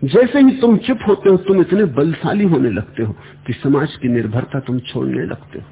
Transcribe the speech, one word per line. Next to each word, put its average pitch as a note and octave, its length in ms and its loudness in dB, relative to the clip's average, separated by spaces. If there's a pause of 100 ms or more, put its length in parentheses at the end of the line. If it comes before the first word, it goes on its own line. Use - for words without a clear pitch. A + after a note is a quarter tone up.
जैसे A#3 360 2
ही C4 200 8
तुम A#3 200 4
चुप C4 280 -4
होते G3+ 220 2
हो, F#3+ 100 6
तुम F#3+ 220 2
इतने F#3+ 320 2
बलशाली D#3+ 520 -2
होने C3+ 260 2
लगते G2+ 320 -6
हो G#2+ 100 -4 (340)
कि B2+ 60 -4
समाज C#3+ 420 -2
की - 140 -8
निर्भरता A#2+ 520 -4
तुम B2+ 200 -6
छोड़ने B2+ 440 -6
लगते - 340 -14
हो। - 120 -20